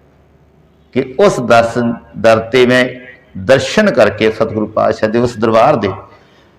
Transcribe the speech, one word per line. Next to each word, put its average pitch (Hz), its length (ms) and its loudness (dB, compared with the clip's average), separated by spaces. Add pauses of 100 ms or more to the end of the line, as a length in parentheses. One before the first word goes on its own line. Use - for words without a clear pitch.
(920)
ਕਿ 131 260 -4
ਉਸ 190 200 2
ਦਰਸ਼ਨ, 117 540 0 (240)
ਦਰ 113 220 2
'ਤੇ 123 260 2
ਮੈਂ 127 200 2 (520)
ਦਰਸ਼ਨ 135 540 0
ਕਰਕੇ 110 400 2
ਸਤਿਗੁਰੂ 107 360 -4
ਪਾਤਸ਼ਾਹ 107 420 -2
ਦੇ 110 100 -2
ਉਸ 120 180 -2
ਦਰਬਾਰ 113 380 2
ਦੇ, 104 140 -4 (680)